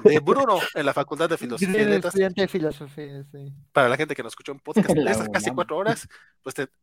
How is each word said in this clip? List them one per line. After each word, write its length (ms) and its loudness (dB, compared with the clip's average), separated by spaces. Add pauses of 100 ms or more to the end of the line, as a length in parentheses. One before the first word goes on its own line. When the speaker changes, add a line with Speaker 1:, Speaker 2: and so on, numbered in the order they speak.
Speaker 1:
de 160 8
Bruno 400 4 (160)
en 120 -2
la 80 4
Facultad 340 -2
de 100 -2
Filosofía 300 -4
y 40 -2
Speaker 2:
Gran 180 2
Speaker 1:
Letras. 240 0
Speaker 2:
estudiante 260 0
de 80 0
filosofía, 840 -8
sí. 220 -16 (180)
Speaker 1:
Para 180 4
la 80 2
gente 200 -4
que 80 -8
nos 80 -14
escuchó 180 -16
en 80 -14
podcast 300 0
Speaker 3:
<laughs> 80 2
La 160 2
Speaker 1:
esas 160 -2
casi 180 -4
Speaker 3:
unam. 80 -4
Speaker 1:
cuatro 220 -4
horas, 320 -2 (340)
pues, 140 -12
te-, 100 -6 (160)